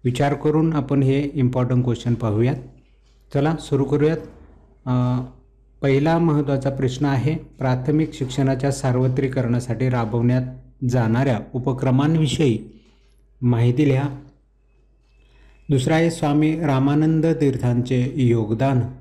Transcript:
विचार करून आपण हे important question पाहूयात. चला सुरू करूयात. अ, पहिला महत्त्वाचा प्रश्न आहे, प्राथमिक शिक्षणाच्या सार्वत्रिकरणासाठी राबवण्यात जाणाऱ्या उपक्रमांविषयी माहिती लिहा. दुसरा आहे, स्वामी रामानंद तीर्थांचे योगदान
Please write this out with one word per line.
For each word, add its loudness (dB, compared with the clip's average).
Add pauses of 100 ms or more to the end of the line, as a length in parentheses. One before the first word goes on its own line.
विचार 0
करून 0
आपण 0
हे 0
important 0
question -2
पाहूयात. 0 (760)
चला 0
सुरू -2
करूयात. 0 (680)
अ, 0 (600)
पहिला 2
महत्त्वाचा 0
प्रश्न -2
आहे, 0
प्राथमिक -2
शिक्षणाच्या -2
सार्वत्रिकरणासाठी -2
राबवण्यात 0 (480)
जाणाऱ्या 2 (140)
उपक्रमांविषयी 0 (580)
माहिती 2
लिहा. 0 (1600)
दुसरा 0
आहे, 2
स्वामी 0
रामानंद 2
तीर्थांचे 0
योगदान 2 (200)